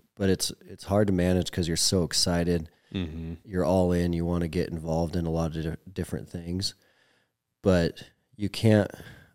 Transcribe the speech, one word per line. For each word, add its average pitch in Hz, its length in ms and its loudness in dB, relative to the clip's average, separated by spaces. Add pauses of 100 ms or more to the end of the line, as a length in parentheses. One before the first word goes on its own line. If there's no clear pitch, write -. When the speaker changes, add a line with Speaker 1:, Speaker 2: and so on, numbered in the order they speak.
(160)
Speaker 1:
But 98 140 0
it's, - 220 0 (140)
it's 95 200 -20
hard 101 220 4
to 98 60 2
manage 90 380 2
'cause 87 160 -2
you're 82 100 -2
so 92 260 2
excited. 85 640 0 (240)
Speaker 2:
Mm-hmm. 82 400 -6 (120)
Speaker 1:
You're 92 200 -2
all 90 260 4
in. 87 220 2
You 85 120 -2
wanna 85 220 0
get 82 220 -2
involved 82 460 -2
in 85 100 -2
a 82 60 -2
lot 80 240 -2
of 80 80 -4
di-, 78 120 -4 (160)
different - 380 -8
things. 90 460 -6 (840)
But 87 420 2 (320)
you 101 140 -4
can't, 107 400 4 (460)